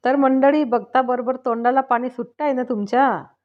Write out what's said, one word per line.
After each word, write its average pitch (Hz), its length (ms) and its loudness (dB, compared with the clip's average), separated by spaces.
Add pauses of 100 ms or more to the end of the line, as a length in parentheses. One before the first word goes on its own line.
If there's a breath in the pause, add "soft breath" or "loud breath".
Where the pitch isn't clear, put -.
तर 262 120 2
मंडळी, 277 480 4
बघता 240 380 -2
बरोबर 247 340 -4
तोंडाला 247 440 0
पाणी 247 300 -2
सुट्ट 247 320 -10
आहे 294 100 0
ना 254 100 -4
तुमच्या 233 600 -2 (220)